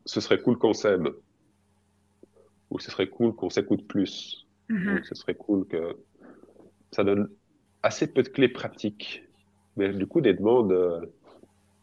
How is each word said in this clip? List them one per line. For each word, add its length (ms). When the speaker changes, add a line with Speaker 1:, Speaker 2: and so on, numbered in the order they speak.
Speaker 1:
ce 160
serait 200
cool 160
qu'on 160
s'aime, 360
ou 100
ce 120
serait 180
cool 260
qu'on 140
s'écoute 380
plus, 580
Speaker 2:
Mhm. 300
Speaker 1:
ou 40
ce 120
serait 200
cool 320
que, 280
ça 120
donne 260
assez 280
peu 120
de 60
clés 200
pratiques, 720
mais 180
du 140
coup, 140
des 120
demandes, 380
euh, 300